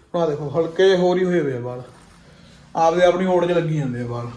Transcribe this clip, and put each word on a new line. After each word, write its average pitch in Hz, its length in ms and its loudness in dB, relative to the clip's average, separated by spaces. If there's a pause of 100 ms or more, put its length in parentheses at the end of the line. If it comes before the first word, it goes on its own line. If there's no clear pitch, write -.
(140)
ਹੁਣ 175 80 -2
ਆਹ 160 60 0
ਦੇਖੋ, 147 200 -6
ਹਲਕੇ 170 480 2
ਹੋਰ 180 220 2
ਹੀ 185 60 0
ਹੋਏ 180 160 2
ਹੋਏ 139 160 -2
ਆ 120 40 -8
ਵਾਲ, 123 220 -10 (920)
ਆਪਦੇ 170 280 4
ਆਪਣੀ 175 220 2
ਹੋੜ 180 200 2
'ਚ 175 40 0
ਲੱਗੀ 160 260 0
ਜਾਂਦੇ 123 240 -4
ਆ 123 60 -6
ਵਾਲ। 120 300 -8